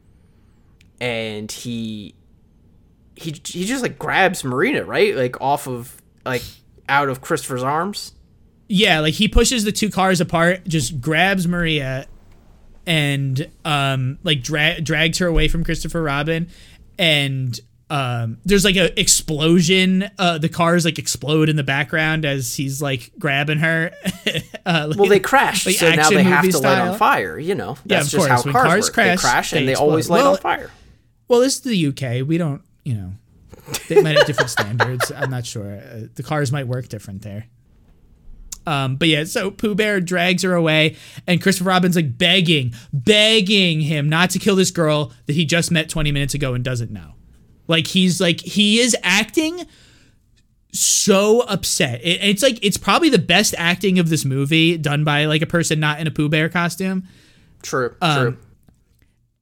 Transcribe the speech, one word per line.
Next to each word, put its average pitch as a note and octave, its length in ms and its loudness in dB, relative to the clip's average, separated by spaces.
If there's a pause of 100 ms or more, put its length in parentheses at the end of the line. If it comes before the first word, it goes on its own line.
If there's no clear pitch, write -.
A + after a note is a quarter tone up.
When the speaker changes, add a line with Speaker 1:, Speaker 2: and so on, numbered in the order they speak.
(1000)
Speaker 1:
and A2 520 -6
he, A2 600 -10 (1000)
he, E3 160 -10 (120)
he F3 220 -8
just, B3+ 160 -4
like, - 160 -6
grabs E3+ 460 0
Marina, C#3 420 -2
right? G#2+ 300 0
Like, B2+ 260 -4
off C#3+ 260 -2
of, B2 320 -12 (240)
like, B2 200 -4 (440)
out C#3 220 2
of C3 120 -6
Christopher's C3+ 420 -4
arms. E3 500 -4 (560)
Speaker 2:
Yeah, F#3+ 300 4
like, D#3 160 0
he G#3+ 120 2
pushes A#3 360 2
the G#3 80 -2
two - 180 -2
cars F#3 320 2
apart, F3 460 0
just D#3 340 -2
grabs F3 460 0
Maria, D3+ 580 -2 (800)
and, C#3+ 640 -2 (160)
um, C3+ 580 -2
like, D3+ 200 0
dra-, D#3 380 0
drags D#3 360 0
her F#3 100 -2
away D#3 200 2
from E3 160 0
Christopher E3 400 -4
Robin, D#3 440 -2 (520)
and, C3+ 600 0 (300)
um, B2 560 -4
there's, F#3+ 180 4
like, G3 140 4
a F3+ 220 2
explosion. F#3 1160 2
Uh, F3 200 0
the D#3 100 -2
cars, E3+ 380 2
like, D#3+ 120 -2
explode D3+ 520 -2
in D3+ 80 0
the C#3+ 60 -2
background D#3 600 -2
as C#3 320 -4
he's, C3+ 280 -6
like, C3+ 340 -6
grabbing D3 400 -2
her. E3 400 0
<laughs> - 40 -20 (600)
Uh, E3 260 0
like, D#3 100 -2
Speaker 1:
Well, G3 100 6
they G3 100 6
crash, C4+ 460 2
Speaker 2:
like, F#3 100 2
Speaker 1:
so E3 140 4
now D#3+ 140 4
Speaker 2:
action D#3 140 6
Speaker 1:
they F#3 60 6
have D#3+ 200 6
Speaker 2:
movie F#3 80 4
Speaker 1:
to E3 80 2
light F#3 180 2
on F#3 120 0
Speaker 2:
style. F3+ 100 -2
Speaker 1:
fire, G#2+ 400 2
you F3+ 160 -4
know. G#2 160 -6 (120)
Speaker 2:
Yeah, G3+ 140 0
Speaker 1:
That's D3+ 80 0
Speaker 2:
of C3+ 60 -4
Speaker 1:
just C#3+ 160 2
Speaker 2:
course. - 20 2
Speaker 1:
how B2 160 4
Speaker 2:
When C#3+ 80 0
Speaker 1:
cars B3+ 140 4
Speaker 2:
cars F#3 180 2
Speaker 1:
work. - 80 -4
Speaker 2:
crash, F#3 240 2
Speaker 1:
They - 100 -4
crash C3+ 260 0
and D#3 80 2
Speaker 2:
they C3 40 0
Speaker 1:
they C3 80 2
always D3+ 320 2
Speaker 2:
explode. E3 120 2
Speaker 1:
light - 60 6
Speaker 2:
Well, F#3 100 4
Speaker 1:
on F#3+ 40 0
fire. - 340 -4 (560)
Speaker 2:
well, A#3+ 120 4
this C4 160 2
is - 60 -8
the A#3+ 160 -4
U C#3+ 160 0
K. B2+ 280 -6
We D#3 160 -2
don't, D3+ 240 -6 (240)
you B2+ 80 -4
know, G2 200 -8 (760)
they G4 140 4
might D#3 140 2
have D5 100 6
different - 240 -2
<laughs> - 0 -
standards. B2 640 -4
I'm B2 160 -6
not A#2+ 160 -8
sure. G2+ 360 -12
Uh, G#2+ 180 -16 (120)
the - 80 -12
cars C#3+ 300 -2
might C#3 160 -4
work B2 220 -6
different G2 340 -12
there. G2+ 240 -12 (1200)
Um, C3+ 300 -2
but - 100 2
yeah, D3+ 160 2
so G3 260 -4
Pooh G#3 240 -2
Bear G#3 260 0
drags F3+ 440 0
her F#3 100 0
away, D#3 420 2 (300)
and F3 160 2
Christopher F#3 280 0
Robin's, F3+ 260 2
like, C#3+ 240 -2
begging, E3+ 560 2 (180)
begging G3+ 880 2
him D3 280 -2
not E3+ 200 2
to F#3+ 100 -4
kill F#3+ 160 2
this F#3 140 4
girl D3+ 420 0 (140)
that D3 80 -2
he E3 100 2
just E3 280 0
met D#3+ 180 0
twenty D3+ 220 -2
minutes C#3+ 240 -2
ago C#3 180 -4
and B2 100 -4
doesn't A#2+ 280 -6
know. E2 240 -14 (520)
Like, E3 200 2
he's, F#3 340 2
like, E3+ 200 0
he G#3 380 2
is A#3 220 2
acting D#4 640 0 (1080)
so G#3 680 2
upset. F3 600 -4
It, F3+ 220 -2
it's, G3+ 180 0
like, C4+ 200 2
it's F#3+ 160 0
probably C#4+ 320 2
the B3 100 4
best F3 380 2
acting F3+ 420 0
of E3+ 80 2
this D#3 160 0
movie D3+ 540 2
done D3 260 -2
by, D3 220 0
like, D#3 160 0
a D#3+ 40 -2
person D#3+ 360 -2
not D3+ 180 -2
in D#3+ 80 -6
a D3+ 40 -2
Pooh D3+ 180 -2
Bear D#3 180 0
costume. F#3 580 -4 (560)
Speaker 1:
True, B2+ 400 -4
Speaker 2:
Um, D#3+ 140 2
Speaker 1:
true. B2+ 220 0 (1040)